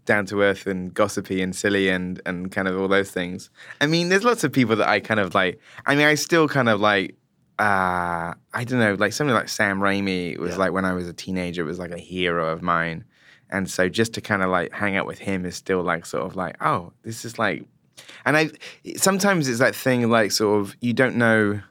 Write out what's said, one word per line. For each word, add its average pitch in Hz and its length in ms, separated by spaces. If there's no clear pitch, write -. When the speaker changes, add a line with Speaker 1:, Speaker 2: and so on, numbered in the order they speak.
Speaker 1:
down 104 220
to 101 140
earth 98 260
and 90 260
gossipy 101 480
and 92 140
silly 98 340
and, 90 360
and 90 260
kind 95 160
of 92 120
all 95 80
those 98 240
things. 90 380
I 143 60
mean, 170 220
there's 196 140
lots 240 200
of 135 100
people 113 240
that 104 100
I 104 120
kind 107 200
of, 90 160
like, 92 240
I 139 100
mean, 147 100
I 151 100
still 156 320
kind 131 220
of, 107 100
like, 101 360
uh, 90 720
I 123 120
don't 127 140
know, 104 200
like, 104 140
something 147 200
like 107 160
Sam 98 300
Raimi 98 580
was, 87 140
Speaker 2:
Yeah. 90 60
Speaker 1:
like, 92 160
when 95 120
I 92 80
was 90 140
a 87 60
teenager, 87 500
was, 80 160
like, 87 120
a 85 60
hero 85 540
of 82 100
mine. 85 440
And 92 200
so 92 180
just 113 280
to 98 60
kinda, 95 260
like, 90 260
hang 101 220
out 92 100
with - 140
him 95 260
is 87 100
still, 92 280
like, 85 240
sort - 180
of 92 100
like, 92 260
"Oh, 123 300
this 113 200
is, 120 160
like," 101 240
and 139 100
I, 156 140
sometimes 190 500
it's 117 120
that 123 160
thing, 120 340
like, 113 220
sort 104 300
of, 98 200
you 120 120
don't 120 220
know 110 560